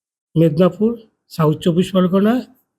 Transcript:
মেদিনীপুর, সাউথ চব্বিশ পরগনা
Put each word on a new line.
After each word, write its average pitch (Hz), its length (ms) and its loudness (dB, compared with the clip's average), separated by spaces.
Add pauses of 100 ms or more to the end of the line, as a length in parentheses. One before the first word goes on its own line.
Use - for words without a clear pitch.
(400)
মেদিনীপুর, 175 640 0 (280)
সাউথ 156 280 0
চব্বিশ 180 340 -2
পরগনা 190 500 0 (380)